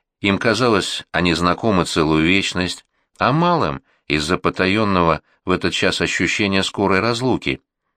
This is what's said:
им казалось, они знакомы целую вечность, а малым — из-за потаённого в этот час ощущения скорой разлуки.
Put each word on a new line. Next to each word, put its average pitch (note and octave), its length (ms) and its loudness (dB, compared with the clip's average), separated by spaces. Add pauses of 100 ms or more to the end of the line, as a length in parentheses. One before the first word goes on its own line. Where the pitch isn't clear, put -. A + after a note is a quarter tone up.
(220)
им G2+ 180 0
казалось, A2+ 720 0
они E2+ 220 2
знакомы F2 500 0
целую D#2+ 400 2
вечность, F2+ 640 -2 (320)
а A2+ 140 2
малым — D3+ 500 0 (240)
из-за D2+ 320 0
потаённого F#2 840 0 (220)
в F2 60 -4
этот F2+ 240 0
час F#2 260 0
ощущения G2 600 0
скорой F#2+ 380 0
разлуки. A#2 600 -2 (360)